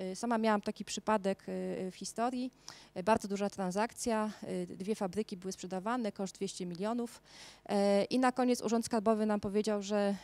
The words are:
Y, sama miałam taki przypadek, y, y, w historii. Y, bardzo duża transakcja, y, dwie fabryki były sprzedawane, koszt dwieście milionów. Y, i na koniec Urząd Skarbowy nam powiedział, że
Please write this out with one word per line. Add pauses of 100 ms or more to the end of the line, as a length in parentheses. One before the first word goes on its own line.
(120)
Y,
sama
miałam
taki
przypadek,
y,
y,
w
historii. (460)
Y,
bardzo
duża
transakcja, (120)
y,
dwie
fabryki
były
sprzedawane,
koszt
dwieście
milionów. (480)
Y, (300)
i
na
koniec
Urząd
Skarbowy
nam
powiedział,
że